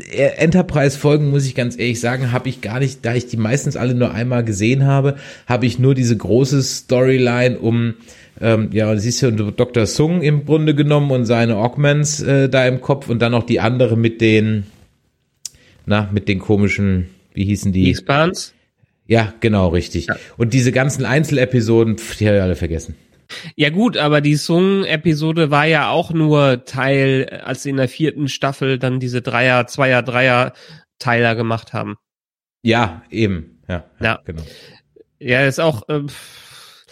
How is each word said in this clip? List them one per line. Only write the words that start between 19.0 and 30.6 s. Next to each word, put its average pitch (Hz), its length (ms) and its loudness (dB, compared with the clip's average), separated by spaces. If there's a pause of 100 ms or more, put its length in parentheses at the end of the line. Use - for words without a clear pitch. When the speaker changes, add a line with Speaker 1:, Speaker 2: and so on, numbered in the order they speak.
Speaker 1:
Ja, 110 300 2
genau, 101 300 2
richtig. 85 380 -2
Speaker 2:
Ja. - 100 -4 (200)
Speaker 1:
Und 113 160 0
diese 127 200 2
ganzen 131 320 0
Einzelepisoden, 117 920 2
pf, - 200 -12
die 107 100 0
hab 104 80 4
ich 98 80 4
alle 90 140 0
vergessen. 78 400 -6 (580)
Speaker 2:
Ja 147 160 0
gut, 202 260 0
aber 151 240 2
die 147 140 2
Sung-Episode 160 1160 0
war 147 120 2
ja 147 260 0
auch 160 220 -2
nur 147 520 2
Teil, 135 800 -2
als 131 180 -8
sie 143 80 -6
in 135 60 -4
der 131 120 0
vierten 151 380 -4
Staffel 135 540 -4
dann 127 180 -2
diese 123 240 -4
Dreier-, 123 460 0
Zweier-, 131 340 0
Dreier-Teiler 123 1300 -2